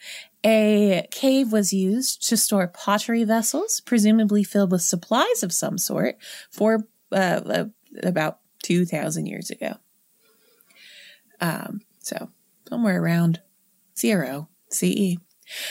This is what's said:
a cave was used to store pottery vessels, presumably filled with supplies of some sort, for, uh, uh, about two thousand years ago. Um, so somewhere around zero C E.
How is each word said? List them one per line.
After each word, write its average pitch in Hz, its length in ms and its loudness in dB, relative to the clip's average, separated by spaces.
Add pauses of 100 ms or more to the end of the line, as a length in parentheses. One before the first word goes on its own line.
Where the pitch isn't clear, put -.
(460)
a 208 680 4
cave 269 400 2
was 202 220 2
used 196 540 -2
to 233 100 2
store 196 300 2
pottery 214 560 0
vessels, 226 580 0
presumably 214 640 4
filled 196 280 0
with 180 100 2
supplies 262 600 0
of - 120 -4
some - 240 -4
sort, - 400 -2 (340)
for, 220 340 0 (260)
uh, - 40 0 (300)
uh, 175 200 -2 (380)
about 156 360 -2 (220)
two 175 240 0
thousand 156 420 -4
years - 220 -10
ago. - 260 -8 (1600)
Um, 175 420 -4 (180)
so - 300 -10 (380)
somewhere 214 340 0
around 170 400 2 (560)
zero 156 520 -2 (200)
C - 220 -2
E. 190 260 0 (520)